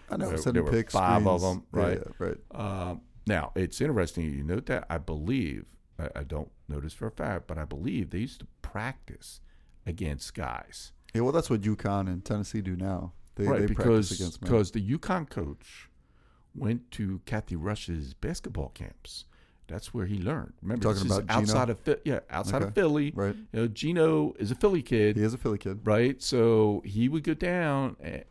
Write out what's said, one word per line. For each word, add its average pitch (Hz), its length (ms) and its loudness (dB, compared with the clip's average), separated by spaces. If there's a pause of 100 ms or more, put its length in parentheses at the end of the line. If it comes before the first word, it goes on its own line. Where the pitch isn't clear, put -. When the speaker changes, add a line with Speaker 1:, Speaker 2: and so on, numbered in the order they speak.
(100)
Speaker 1:
I - 80 -4
know, - 100 -2
Speaker 2:
There, - 80 -2
Speaker 1:
setting - 180 0
Speaker 2:
there 87 80 4
were - 80 0
Speaker 1:
picks, 113 220 0
Speaker 2:
five 92 340 6
of 90 140 4
Speaker 1:
screens. - 20 -2
Speaker 2:
them, 92 320 0
Speaker 1:
Yeah, 87 120 2
Speaker 2:
right? 90 200 0
Speaker 1:
yeah, - 200 -6
right. 90 640 -6
Speaker 2:
Um, 87 100 -8 (260)
now, 87 300 0
it's 90 240 -2
interesting 87 520 0
you 69 120 -4
note 98 220 -2
that. - 240 -4
I 82 80 -2
believe, 78 680 -4 (340)
I, 80 180 -6
I 71 60 -6
don't 73 280 -6 (180)
know 73 120 -6
this 76 120 -8
for - 140 -8
a - 40 -6
fact, 101 380 -6
but 78 100 -8
I 78 60 -6
believe 73 460 -4
they 90 80 -4
used 123 220 -8
to - 60 -16 (160)
practice - 800 -10 (460)
against 82 480 -4
guys. - 580 -10 (220)
Speaker 1:
Yeah, 113 80 2
well, 131 100 4
that's 160 180 4
what 110 120 2
uconn 101 460 0
and 90 160 -4
Tennessee 107 360 -4
do 92 160 -4
now. 90 360 -4 (240)
They, 101 120 0
Speaker 2:
Right, 101 140 4
Speaker 1:
they 104 40 4
Speaker 2:
because, 110 420 4
Speaker 1:
practice 90 120 -4
against 87 220 -4
men. 131 80 0
Speaker 2:
'cause 107 220 4
the 110 80 -2 (160)
uconn 185 320 -2
coach - 600 -10 (680)
went 120 380 -2
to 98 320 -4
Kathy - 320 -4
Rush's 80 580 -6
basketball - 540 -6
camps. - 560 -16 (420)
That's - 280 -10
where 110 100 -4
he 98 140 -4
learned. 113 420 -4
Remember, 110 220 -4
Speaker 1:
Talking 101 220 2
Speaker 2:
this 95 80 4
is 98 60 4
Speaker 1:
about 104 80 -2
Gino? 110 140 4
Speaker 2:
outside 113 300 4
of 104 100 -4
Phi-, - 240 2
yeah, 139 240 0
outside 98 320 -2
of - 80 0
Speaker 1:
Okay. - 60 -6
Speaker 2:
Philly. 151 420 4
Speaker 1:
Right. 101 180 0
Speaker 2:
You 117 260 -6
know, 120 60 4
Gino 156 720 2
is - 120 0
a 135 40 -2
Philly 190 280 4
kid. 107 340 4
Speaker 1:
He 107 60 4
is 110 100 4
a 127 60 -4
Philly 110 180 0
kid. 101 280 -6
Speaker 2:
Right? 117 380 4
So 110 640 6
he 107 240 2
would 151 160 -2
go 165 80 0
down, 156 720 0
eh, - 280 -8